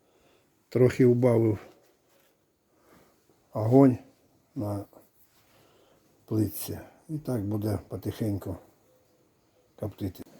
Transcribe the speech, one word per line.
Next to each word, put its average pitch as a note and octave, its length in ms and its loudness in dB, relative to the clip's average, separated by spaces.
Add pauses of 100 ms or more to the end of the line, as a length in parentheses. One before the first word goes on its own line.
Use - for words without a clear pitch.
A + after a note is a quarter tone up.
(680)
Трохи B2+ 360 4
убавив A#2 540 2 (1900)
огонь A#2+ 440 6 (580)
на G#2 300 -8 (1400)
плитці. G#2 540 -6 (300)
І D#3 80 -8
так B2+ 240 -6
буде G#2 460 -4
потихеньку G2+ 680 -8 (1200)
коптити. - 440 -10 (160)